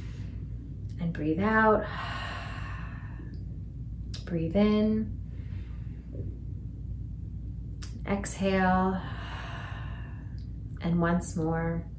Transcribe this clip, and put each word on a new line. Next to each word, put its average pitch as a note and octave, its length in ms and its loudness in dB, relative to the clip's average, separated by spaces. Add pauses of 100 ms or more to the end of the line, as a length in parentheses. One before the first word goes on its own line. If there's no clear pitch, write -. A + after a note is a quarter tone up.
(1000)
and E3+ 140 0
breathe D#3 260 2
out. A3 440 8 (2500)
Breathe E3 320 2
in, G#3+ 600 6 (3000)
exhale, F#3+ 960 4 (1800)
and E3+ 180 4
once F3 380 4
more E3 500 0 (120)